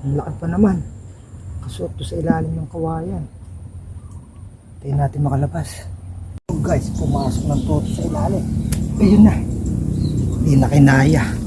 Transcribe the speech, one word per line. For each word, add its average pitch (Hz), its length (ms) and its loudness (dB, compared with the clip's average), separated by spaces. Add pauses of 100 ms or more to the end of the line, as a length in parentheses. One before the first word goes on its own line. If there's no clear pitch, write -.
Ang 139 160 0
lakad 156 160 -8
pa 170 80 -8
naman. 185 400 2 (800)
Kasuot - 320 -10
to - 80 -8
sa - 80 -8
ilalim 160 400 -2
ng 160 160 -8
kawayan. 165 560 -6 (1500)
Tayo 139 160 -4
natin 143 320 0
makalabas. 143 640 -2 (600)
Oh, - 80 -2
guys, 160 400 0
pumasok 139 480 -2
ng 143 160 0
toto 151 260 0
sa - 160 -4
ilalim. - 380 0 (560)
Ayun 208 240 8
na. 202 120 8 (1080)
Hindi 147 160 4
na 131 80 6
kinaya. 139 560 6 (240)